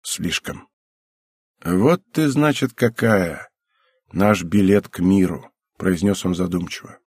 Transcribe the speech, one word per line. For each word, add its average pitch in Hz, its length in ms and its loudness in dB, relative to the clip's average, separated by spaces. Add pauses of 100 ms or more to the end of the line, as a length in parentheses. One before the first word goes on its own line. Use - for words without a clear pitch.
Слишком. - 640 -8 (960)
"Вот 104 380 2 (100)
ты, 156 160 0
значит, 139 440 0
какая. 104 760 0 (640)
Наш 98 300 2
билет 98 460 2
к - 100 -14
миру", — 92 520 0 (260)
произнёс 92 500 -2
он 90 80 0
задумчиво. 87 640 -6 (100)